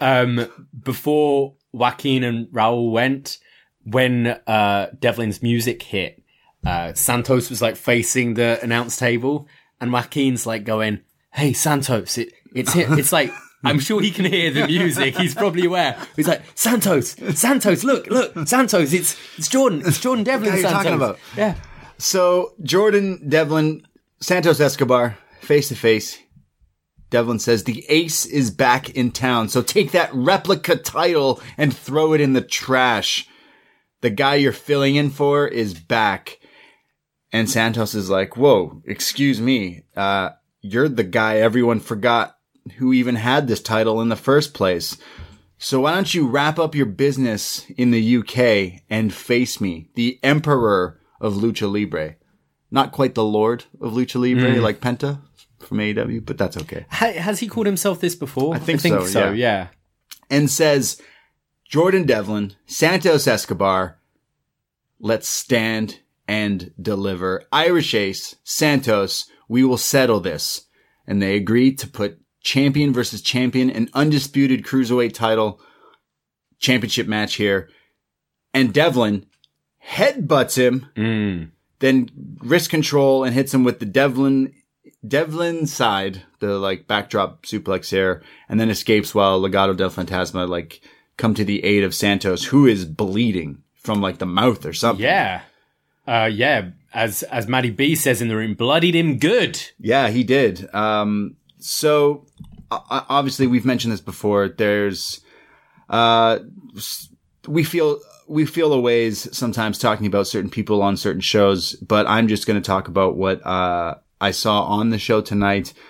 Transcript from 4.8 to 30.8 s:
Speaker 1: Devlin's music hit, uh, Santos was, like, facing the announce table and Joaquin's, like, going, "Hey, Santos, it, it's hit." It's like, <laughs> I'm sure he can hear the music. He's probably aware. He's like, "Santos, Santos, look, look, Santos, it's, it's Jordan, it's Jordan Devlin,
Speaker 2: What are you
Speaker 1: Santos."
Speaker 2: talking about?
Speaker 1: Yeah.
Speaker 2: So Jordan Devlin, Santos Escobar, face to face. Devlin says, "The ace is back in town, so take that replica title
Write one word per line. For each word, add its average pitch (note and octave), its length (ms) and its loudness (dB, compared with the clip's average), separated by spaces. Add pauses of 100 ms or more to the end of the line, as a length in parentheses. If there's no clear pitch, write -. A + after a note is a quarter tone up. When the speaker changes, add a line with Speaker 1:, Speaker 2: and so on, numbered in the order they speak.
Speaker 1:
Devlin's A2+ 420 -2
music A#2 420 -2
hit, - 380 -8 (440)
uh, E2+ 280 -4
Santos B2 560 0
was, A2+ 120 -8
like, A2+ 160 0
facing A#2+ 580 0
the A#2 260 2
announce A#2+ 360 -2
table B2+ 500 -2 (340)
and B2 120 -4
Joaquin's, B2+ 520 -2
like, A2+ 200 -6
going, A2 340 -2 (340)
"Hey, C#3+ 200 0
Santos, C3+ 640 -2
it, A#2 160 -8 (200)
it's B2 200 -2
hit." D#3+ 160 2 (100)
It's C#3 140 0
like, C#3 200 0 (140)
<laughs> - 180 -18
I'm D3 140 2
sure G#3 220 0
he G3+ 100 -2
can F#3 140 -2
hear E3+ 260 0
the C#3+ 160 0
music. D3+ 500 0
He's F3 180 -2
probably F3+ 300 0
aware. E3+ 320 0 (200)
He's D3+ 100 0
like, E3 140 0 (120)
"Santos, G3 640 0 (200)
Santos, A3 500 2
look, - 220 0
look, G3+ 380 -2
Santos, G3 460 2
it's, F3 240 0 (220)
it's D#3 100 -4
Jordan, B3 380 2
it's - 160 0
Jordan A#3+ 240 0
Devlin, A3 240 0
Speaker 2:
What F3+ 60 0
are - 20 2
you F3+ 60 2
Speaker 1:
Santos." F#3+ 200 0
Speaker 2:
talking D3+ 120 0
about? G#2+ 220 -2 (200)
Speaker 1:
Yeah. G3+ 180 0 (420)
Speaker 2:
So F3+ 640 0
Jordan F#3+ 680 0
Devlin, D#3 540 0 (360)
Santos E3+ 400 2
Escobar, B2 580 2 (240)
face D3 280 2
to B2 60 -8
face. A2 420 0 (920)
Devlin A#2+ 300 0
says, A#2 240 0
"The A2 260 -6
ace D#3 360 0
is B2+ 260 0
back B2+ 380 2
in A#2+ 220 -2
town, A#2+ 380 -2
so B2+ 120 2
take E3 300 0
that E3+ 220 0
replica F3 640 0
title D#3 640 0 (160)